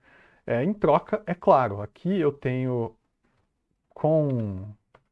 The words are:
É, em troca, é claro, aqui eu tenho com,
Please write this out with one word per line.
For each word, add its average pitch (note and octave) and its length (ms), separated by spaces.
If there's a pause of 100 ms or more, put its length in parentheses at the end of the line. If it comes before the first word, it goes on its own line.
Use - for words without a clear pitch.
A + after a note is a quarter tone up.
(460)
É, A#2 160
em F3+ 100
troca, F3 540
é F3 80
claro, B2 480
aqui F3 340
eu D#3 140
tenho B2+ 640 (920)
com, A#2+ 840 (400)